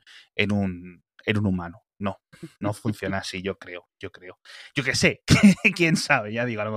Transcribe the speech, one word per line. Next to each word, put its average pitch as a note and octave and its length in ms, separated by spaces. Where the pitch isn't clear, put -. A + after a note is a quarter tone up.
en G2+ 160
un, F2+ 520
en G#2+ 120
un G#2 80
humano. F2+ 380
No, G2+ 200
no G#2 140
funciona G2 460
así, F#2+ 220
yo F#2+ 160
creo, F2+ 300
yo F#2+ 120
creo. F2+ 260
Yo C#3 80
qué B2+ 100
sé, - 340
<laughs> - 480
quién E3 200
sabe, A2+ 360
ya A#2 140
digo, A2 160
a G#2 40
lo A2 120